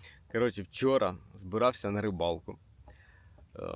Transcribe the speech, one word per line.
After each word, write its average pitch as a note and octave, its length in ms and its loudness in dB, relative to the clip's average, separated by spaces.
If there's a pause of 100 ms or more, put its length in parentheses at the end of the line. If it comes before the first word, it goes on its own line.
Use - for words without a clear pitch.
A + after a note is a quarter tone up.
(320)
Коротше, A#2 300 0
вчора A#2+ 540 2 (180)
збирався G2+ 560 0
на G2+ 100 0
рибалку. E2+ 580 -2 (1000)
Е, - 200 -6